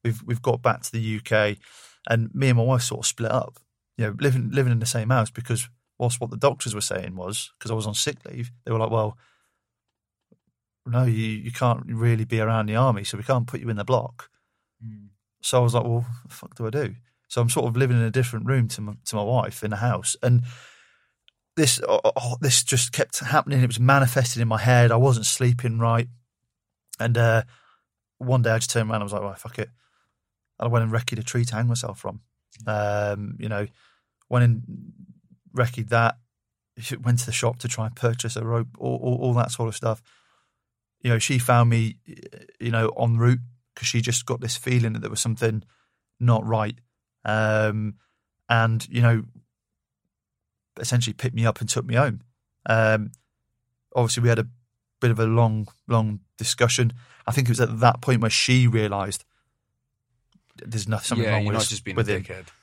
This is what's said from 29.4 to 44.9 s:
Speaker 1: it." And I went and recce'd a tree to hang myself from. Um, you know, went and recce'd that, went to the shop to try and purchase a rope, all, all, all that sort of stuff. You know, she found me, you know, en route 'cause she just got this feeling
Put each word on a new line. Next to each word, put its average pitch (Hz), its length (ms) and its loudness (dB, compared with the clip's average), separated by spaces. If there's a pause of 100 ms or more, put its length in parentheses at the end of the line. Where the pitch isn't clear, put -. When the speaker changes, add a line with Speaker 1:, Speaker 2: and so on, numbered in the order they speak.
Speaker 1:
it." 104 100 -8 (920)
And 120 80 -2
I 117 40 0
went 113 120 4
and 110 100 0
recce'd 120 260 -2
a 117 40 -6
tree 120 220 0
to 117 100 -6
hang 120 120 0
myself 117 320 -4
from. 101 220 -10 (460)
Um, 104 720 -2
you 110 100 -6
know, 104 180 -4 (600)
went 123 160 4
and 117 180 2 (920)
recce'd 120 340 -4
that, 117 280 2 (840)
went 120 180 2
to 123 60 -4
the 113 60 -8
shop 120 280 -2
to - 80 -8
try 113 200 -4
and - 80 -10
purchase 117 400 -2
a 113 100 -6
rope, 117 220 -2 (100)
all, 127 200 -4
all, 123 240 -2
all 127 140 0
that 120 160 2
sort 117 180 -4
of 104 60 -10
stuff. 113 260 -4 (1000)
You 123 80 -2
know, 113 100 4
she 131 180 0
found 120 320 4
me, 117 280 0 (640)
you 117 100 -4
know, 113 180 0 (100)
en 117 180 2
route 123 240 4 (340)
'cause - 120 -8
she 117 140 0
just 120 240 -2
got 123 140 -4
this 120 160 -6
feeling 120 380 0